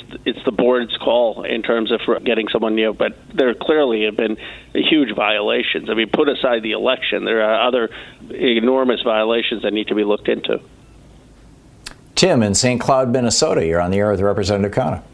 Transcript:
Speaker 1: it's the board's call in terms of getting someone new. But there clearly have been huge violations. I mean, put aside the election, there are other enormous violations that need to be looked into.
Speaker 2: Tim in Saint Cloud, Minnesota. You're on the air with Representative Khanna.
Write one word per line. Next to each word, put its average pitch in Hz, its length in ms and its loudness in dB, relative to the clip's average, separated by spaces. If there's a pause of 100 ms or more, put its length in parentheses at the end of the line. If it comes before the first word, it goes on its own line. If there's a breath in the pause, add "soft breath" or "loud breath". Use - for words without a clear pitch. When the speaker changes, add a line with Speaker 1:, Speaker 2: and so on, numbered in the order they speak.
(260)
Speaker 1:
it's - 180 -6
the 127 80 -2
board's 123 460 0
call 113 460 0
in 120 180 -4
terms 113 280 0
of 117 100 0 (220)
getting 110 260 -2
someone 110 260 0
new. 110 180 0
But 110 240 -2 (160)
there 127 220 2
clearly 127 500 0
have 107 140 -2
been 110 180 0 (380 loud breath)
huge 139 420 2
violations. 107 720 0
I 113 60 -2
mean, 110 180 0
put 151 160 2
aside 123 340 0
the 110 100 -4
election, 107 520 -2
there 110 160 0
are 110 260 2
other 123 220 0 (400 loud breath)
enormous 123 720 2
violations 113 640 0
that 104 100 -2
need 107 160 -4
to 104 60 -2
be 104 100 2
looked 104 240 -2
into. - 320 -2 (1500)
Speaker 2:
Tim 156 300 4
in 101 100 2
Saint 123 260 0
Cloud, 131 300 2
Minnesota. 120 560 2
You're 82 140 2
on 87 100 0
the 98 80 0
air 104 140 2
with 92 80 0
Representative 101 500 0
Khanna. 127 320 -2 (120)